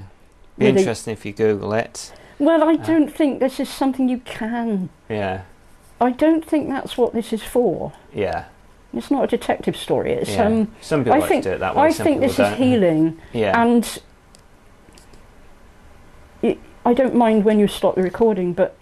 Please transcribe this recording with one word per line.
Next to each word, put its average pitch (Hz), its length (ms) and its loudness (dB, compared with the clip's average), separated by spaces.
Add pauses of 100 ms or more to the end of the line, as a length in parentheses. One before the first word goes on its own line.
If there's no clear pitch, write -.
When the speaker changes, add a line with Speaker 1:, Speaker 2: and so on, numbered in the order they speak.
(580)
Speaker 1:
Be - 80 2
Speaker 2:
whether - 140 4
Speaker 1:
interesting 117 340 -2
if - 120 -12
you 104 60 -10
Google 104 400 0
it. - 400 -6 (280)
Speaker 2:
Well, 311 220 4
I 320 120 4
Speaker 1:
Uh, 330 120 -2
Speaker 2:
don't 320 240 2
think 285 300 -2
this 262 180 -2
is 277 120 -6
something 262 400 -2
you 247 160 -4
can. 220 640 -6 (180)
Speaker 1:
Yeah. 98 340 -4 (600)
Speaker 2:
I 247 100 2
don't 320 320 2
think 302 240 -2
that's - 300 -8
what 240 160 0
this 220 180 -6
is 220 120 -4
for. 180 500 -2 (200)
Speaker 1:
Yeah. 87 300 -4 (500)
Speaker 2:
It's 233 160 -6
not 269 140 0
a 214 40 0
detective - 500 -2
story. - 340 -2
It's, - 240 -4
Speaker 1:
Yeah. - 120 2
Speaker 2:
um, 220 200 0 (140)
Speaker 1:
Some 143 240 -2
people - 80 2
Speaker 2:
I 285 60 4
Speaker 1:
like - 100 0
Speaker 2:
think, 285 140 0
Speaker 1:
to - 80 -4
do 87 40 -2
it - 40 -4
that 92 180 -2
way, 262 60 4
Speaker 2:
I 320 80 4
Speaker 1:
some 320 120 -2
Speaker 2:
think 302 140 2
Speaker 1:
people 269 100 2
Speaker 2:
this - 120 -2
is 202 100 4
Speaker 1:
don't. 214 80 -4
Speaker 2:
healing. 180 600 2 (140)
Speaker 1:
Yeah. 226 300 0
Speaker 2:
And 233 380 2 (2500)
it, - 160 0 (280)
I 240 80 4
don't 262 220 2
mind 220 280 4
when 214 160 4
you 202 80 4
stop - 280 -2
the 185 80 0
recording, 185 500 0
but 180 280 0